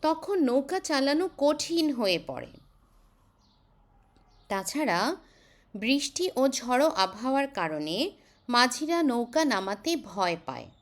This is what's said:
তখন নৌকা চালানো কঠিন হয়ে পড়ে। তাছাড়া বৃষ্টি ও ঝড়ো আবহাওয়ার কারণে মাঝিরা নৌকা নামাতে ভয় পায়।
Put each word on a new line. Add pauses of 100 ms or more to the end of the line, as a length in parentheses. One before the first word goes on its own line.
তখন
নৌকা
চালানো (120)
কঠিন
হয়ে
পড়ে। (2000)
তাছাড়া (760)
বৃষ্টি (120)
ও
ঝড়ো
আবহাওয়ার
কারণে (520)
মাঝিরা
নৌকা
নামাতে
ভয় (100)
পায়। (140)